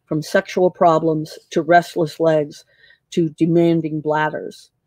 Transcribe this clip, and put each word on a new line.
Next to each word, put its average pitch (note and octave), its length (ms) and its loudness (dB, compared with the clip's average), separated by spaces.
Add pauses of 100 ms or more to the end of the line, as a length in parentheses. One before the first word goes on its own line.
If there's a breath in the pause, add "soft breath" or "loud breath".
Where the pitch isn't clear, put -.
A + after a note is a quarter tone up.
from D#3 160 -4
sexual F#3 480 0
problems D#3+ 680 0 (120)
to E3+ 120 -2
restless E3+ 560 0
legs D#3 460 0 (460 soft breath)
to E3 200 0
demanding E3 720 0
bladders. D3+ 680 -4 (160)